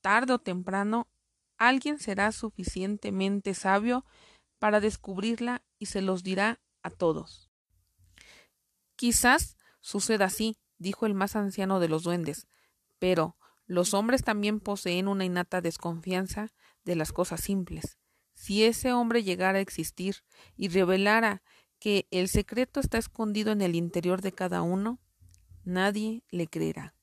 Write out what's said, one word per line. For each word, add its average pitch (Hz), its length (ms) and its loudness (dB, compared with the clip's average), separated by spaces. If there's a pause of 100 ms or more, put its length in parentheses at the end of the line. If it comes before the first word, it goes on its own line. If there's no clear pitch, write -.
Tarde 247 320 4
o 233 40 0
temprano, 196 680 -2 (480)
alguien 262 420 2
será 202 320 0
suficientemente 196 1200 -4
sabio 214 500 2 (540)
para 214 220 4
descubrirla 220 840 -2 (160)
y 208 80 -10
se 196 160 -4
los 185 200 0
dirá 196 380 -2 (220)
a 175 80 -10
todos". - 600 -2 (1500)
"Quizás 247 600 4 (240)
suceda 202 460 0
así", 220 320 -2 (200)
dijo 196 280 -2
el 208 80 2
más 196 200 -2
anciano 190 460 0
de 165 80 4
los 156 140 0
duendes, 175 440 -4 (520)
"pero 175 380 2 (300)
los 175 280 2
hombres 240 280 2
también 208 380 0
poseen 190 480 -2
una 196 160 0
innata 180 380 -2
desconfianza 180 920 -4 (320)
de 175 120 -2
las 156 160 -2
cosas 170 280 -2
simples. 175 580 -6 (360)
Si 208 300 2
ese 233 280 2
hombre 240 300 2
llegara 190 360 2
a 196 40 2
existir 185 600 -6 (340)
y 190 120 -2
revelara 196 720 4 (360)
que 208 320 0
el 185 180 0
secreto 240 520 -2
está 233 180 -2
escondido 214 540 -2
en 208 100 0
el 175 120 0
interior 175 460 -2
de 190 120 -4
cada 180 280 -4
uno, 196 400 -2 (640)
nadie 208 680 -2
le 170 160 -2
creerá". 160 560 -6